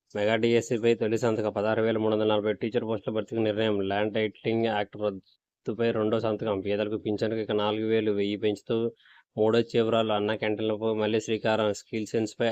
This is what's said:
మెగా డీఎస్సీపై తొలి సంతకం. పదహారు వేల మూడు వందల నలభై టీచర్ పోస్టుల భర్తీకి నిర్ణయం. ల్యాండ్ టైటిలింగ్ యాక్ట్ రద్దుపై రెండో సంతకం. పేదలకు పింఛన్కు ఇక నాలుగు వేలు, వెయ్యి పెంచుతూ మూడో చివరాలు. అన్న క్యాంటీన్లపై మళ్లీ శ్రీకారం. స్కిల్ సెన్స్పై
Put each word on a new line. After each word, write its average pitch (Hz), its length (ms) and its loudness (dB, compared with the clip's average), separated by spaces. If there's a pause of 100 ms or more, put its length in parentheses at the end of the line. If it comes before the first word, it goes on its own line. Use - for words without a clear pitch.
(140)
మెగా 104 220 2
డీఎస్సీపై 117 580 2
తొలి 113 240 0
సంతకం. 110 340 0
పదహారు 110 300 0
వేల 113 160 2
మూడు 110 160 2
వందల 107 140 2
నలభై 107 240 2
టీచర్ 110 320 -2
పోస్టుల 110 300 -4
భర్తీకి 110 280 -2
నిర్ణయం. 107 380 0
ల్యాండ్ 101 340 -2
టైటిలింగ్ 113 520 -2
యాక్ట్ 104 300 -2
రద్దుపై 104 920 -4
రెండో 110 300 0
సంతకం. 107 400 -2
పేదలకు 104 360 -2
పింఛన్కు 107 400 -2
ఇక 110 160 -4
నాలుగు 107 340 0
వేలు, 110 260 2
వెయ్యి 101 240 0
పెంచుతూ 107 400 -2 (600)
మూడో 110 240 4
చివరాలు. 113 520 2
అన్న 104 220 0
క్యాంటీన్లపై 110 600 -2
మళ్లీ 107 260 0
శ్రీకారం. 110 540 0
స్కిల్ 110 320 -8
సెన్స్పై 113 460 -2